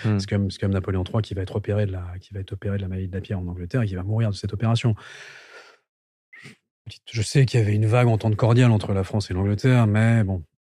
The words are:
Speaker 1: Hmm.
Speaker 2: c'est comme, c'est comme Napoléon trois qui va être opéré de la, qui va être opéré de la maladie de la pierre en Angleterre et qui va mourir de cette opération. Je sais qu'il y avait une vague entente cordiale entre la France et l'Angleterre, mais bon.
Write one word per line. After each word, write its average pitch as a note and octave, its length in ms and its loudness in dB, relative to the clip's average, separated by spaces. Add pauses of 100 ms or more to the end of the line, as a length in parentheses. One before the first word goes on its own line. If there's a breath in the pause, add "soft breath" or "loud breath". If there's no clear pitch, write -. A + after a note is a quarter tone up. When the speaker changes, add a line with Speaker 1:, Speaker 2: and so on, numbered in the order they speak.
Speaker 1:
Hmm. G#2+ 140 2
Speaker 2:
c'est G2 100 -6
comme, G2 220 0
c'est - 100 -12
comme G2 120 0
Napoléon F#2+ 320 -2
trois G#2+ 180 -2
qui - 100 -10
va F#2+ 80 -4
être F#2 160 -6
opéré G#2 300 -2
de F#2+ 60 -6
la, F2+ 120 -8 (160)
qui - 140 -18
va G2+ 60 -8
être F#2+ 120 -12
opéré G2 240 -4
de G2+ 60 -4
la F#2 60 -6
maladie F#2 200 -4
de F2+ 60 -8
la F#2+ 80 -4
pierre G2+ 160 -6
en F2+ 80 -6
Angleterre F2 340 -4
et A2+ 60 0
qui F#2 80 -6
va F2+ 80 -4
mourir A2 260 0
de G#2 60 -2
cette G2+ 180 -6
opération. A2+ 420 2 (2250 loud breath)
Je A2+ 120 -2
sais C3+ 240 2
qu'il A#2+ 140 0
y - 20 4
avait G#2 120 2
une G#2+ 120 2
vague A#2+ 220 4
entente A2 280 2
cordiale A#2 360 6
entre G#2 200 0
la F#2+ 120 0
France - 260 -4
et F#2+ 40 -4
l'Angleterre, G#2+ 520 2
mais A2 360 4
bon. F#2+ 200 -2 (180)